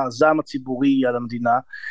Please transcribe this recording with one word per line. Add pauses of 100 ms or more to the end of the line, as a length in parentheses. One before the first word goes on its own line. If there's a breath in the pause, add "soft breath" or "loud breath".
הזעם
הציבורי
על
המדינה, (320 loud breath)